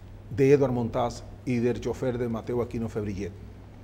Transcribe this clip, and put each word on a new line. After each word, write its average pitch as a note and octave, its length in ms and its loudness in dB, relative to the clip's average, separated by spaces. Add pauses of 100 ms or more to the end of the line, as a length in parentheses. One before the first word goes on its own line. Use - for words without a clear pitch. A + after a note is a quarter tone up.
(360)
de C#3 160 8
Edward C3+ 200 6
Montaz A#2+ 520 0 (200)
y B2+ 120 0
del A#2 240 2
chofer A#2+ 380 -2
de A#2+ 100 0
Mateo A2+ 340 -2
Aquino A2+ 260 -2
Febrillet. G2 440 -4 (520)